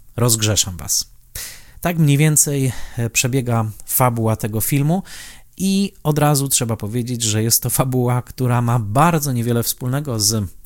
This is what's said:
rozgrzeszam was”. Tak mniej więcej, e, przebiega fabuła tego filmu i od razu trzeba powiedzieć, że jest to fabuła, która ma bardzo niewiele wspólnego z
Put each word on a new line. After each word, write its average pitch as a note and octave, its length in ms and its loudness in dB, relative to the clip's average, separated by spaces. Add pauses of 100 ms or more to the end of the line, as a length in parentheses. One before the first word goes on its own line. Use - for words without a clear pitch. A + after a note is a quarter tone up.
(160)
rozgrzeszam A2 600 0
was”. - 360 -4 (680)
Tak E3+ 180 -2
mniej C#3+ 180 6
więcej, C#3+ 540 2 (260)
e, A#2 120 -2
przebiega A#2+ 560 0 (200)
fabuła A#2 500 2
tego A2 260 -4
filmu D3+ 420 0 (540)
i F#3+ 360 0 (100)
od D3+ 160 0
razu D3 280 2
trzeba A#2 300 0
powiedzieć, A#2 460 -4
że A2 200 0
jest A#2 200 0
to B2+ 60 -2
fabuła, B2+ 520 0
która A#2+ 400 0
ma A#2+ 180 2
bardzo C#3+ 520 2
niewiele A#2 320 0
wspólnego C3 560 -4
z G#2 300 0 (160)